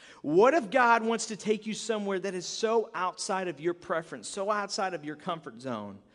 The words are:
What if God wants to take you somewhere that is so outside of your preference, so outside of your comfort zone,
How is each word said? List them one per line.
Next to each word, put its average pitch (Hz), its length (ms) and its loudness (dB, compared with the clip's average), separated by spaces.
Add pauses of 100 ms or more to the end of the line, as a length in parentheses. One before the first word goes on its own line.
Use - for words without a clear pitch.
(220)
What 190 320 6
if 269 160 2
God 233 340 6
wants 226 220 0
to 220 100 -8
take 214 300 -2
you 214 80 -4
somewhere 202 460 -2
that 185 160 -4
is 175 100 -6
so 220 480 0
outside 185 540 -2
of 156 120 -6
your 170 140 -2
preference, 160 540 -6
so 196 240 -4
outside 202 420 -2
of 156 100 -8
your 151 120 -8
comfort 156 440 -8
zone, 107 380 -6 (180)